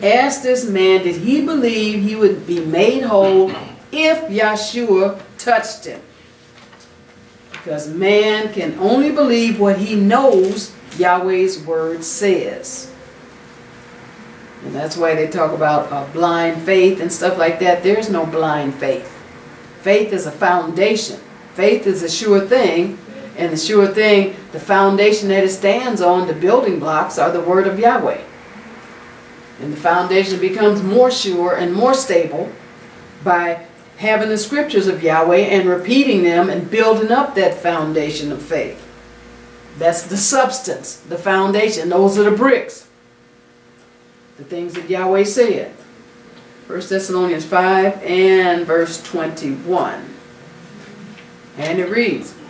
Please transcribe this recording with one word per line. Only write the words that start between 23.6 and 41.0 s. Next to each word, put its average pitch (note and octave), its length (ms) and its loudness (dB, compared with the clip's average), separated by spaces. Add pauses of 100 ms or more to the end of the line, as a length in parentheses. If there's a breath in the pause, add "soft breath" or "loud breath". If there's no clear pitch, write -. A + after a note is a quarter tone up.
thing, G3+ 480 2 (160 loud breath)
the D#3+ 80 -12
foundation G3 720 2
that G3 160 2
it F#3+ 60 0
stands G3+ 500 -2
on, F3+ 260 2
the D#3+ 60 -4
building F#3 480 0
blocks D#3 380 -4
are D3 120 2
the F3 100 -2
word F3+ 260 2
of F#3+ 120 -2
Yahweh. A#3 420 2 (1400)
And D3 120 -8
the D3 40 -10
foundation F3+ 640 0
becomes G3+ 420 2
more A#3+ 300 4
sure F3+ 420 -2
and F3 180 -2
more A#3+ 220 2
stable E3+ 560 -2 (720)
by F3 380 0 (380)
having G#3+ 320 0
the G#3+ 80 -2
scriptures A3+ 500 -2
of E3 140 -2
Yahweh E3 340 4
and F#3 320 2
repeating G#3 560 2
them F3 260 2
and F3+ 200 -6
building A3 420 2
up C#4 240 0
that F#3 260 0
foundation D#3 720 -4
of C3 100 -10
faith. - 400 -6 (960)
That's E3 240 0
the F3+ 140 -6
substance, G3+ 800 -2 (120)